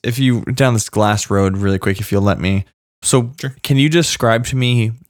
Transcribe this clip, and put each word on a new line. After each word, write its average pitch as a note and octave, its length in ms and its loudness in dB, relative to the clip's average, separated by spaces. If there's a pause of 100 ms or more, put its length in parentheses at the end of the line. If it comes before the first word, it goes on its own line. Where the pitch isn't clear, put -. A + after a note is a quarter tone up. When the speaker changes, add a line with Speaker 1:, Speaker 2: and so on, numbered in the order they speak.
Speaker 1:
if A#2+ 140 -4
you, B2+ 240 2
down B2+ 320 0
this G#2+ 140 -2
glass G#2 400 0
road G2 280 0
really G2 220 0
quick, G2 220 -2
if G2+ 120 -6
you'll G2 100 0
let G2+ 180 2
me. G2 240 -2 (380)
So B2 380 0
Speaker 2:
Sure. C3+ 140 -8 (100)
Speaker 1:
can C#3 140 0
you C#3+ 100 4
describe A#2+ 580 0
to C3 100 -4
me B2 360 0 (180)